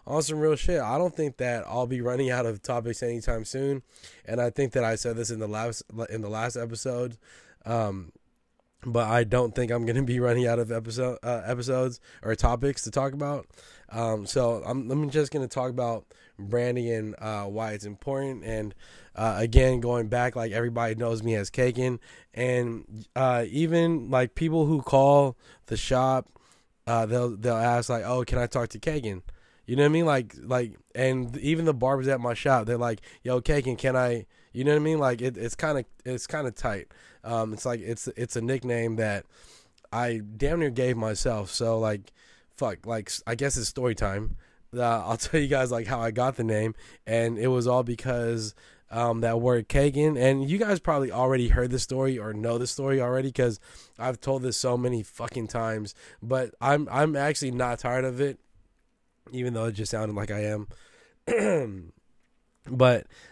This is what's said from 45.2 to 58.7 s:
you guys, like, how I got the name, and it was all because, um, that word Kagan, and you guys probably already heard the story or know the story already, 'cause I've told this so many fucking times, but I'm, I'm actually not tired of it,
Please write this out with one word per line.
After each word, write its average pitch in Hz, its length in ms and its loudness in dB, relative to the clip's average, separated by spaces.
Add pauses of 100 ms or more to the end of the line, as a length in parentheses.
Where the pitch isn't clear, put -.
you 143 80 0
guys, 131 240 2
like, 117 160 -2
how 123 120 -2
I 113 120 0
got 120 240 0
the 120 80 -2
name, 110 300 0 (300)
and 117 320 0
it 113 120 0
was 123 180 2
all 123 160 4
because, 117 720 -2 (360)
um, 117 320 0
that 117 180 2
word 120 280 2
Kagan, 143 480 4
and 135 320 4
you 180 100 0
guys 208 200 2
probably 143 320 0
already 123 380 2
heard 123 220 4
the 127 80 -2
story 131 400 0
or 107 140 -6
know 113 240 -2
the 120 120 -2
story 135 320 0
already, 127 320 0
'cause 120 260 2 (400)
I've 123 220 -4
told 135 220 -2
this 123 140 -2
so 123 220 0
many 123 240 0
fucking 117 460 -8
times, 110 460 -4 (280)
but 127 380 -2
I'm, 143 300 2
I'm 147 260 2
actually 143 340 -2
not 123 300 -2
tired 127 240 0
of 127 160 -4
it, 139 180 0 (920)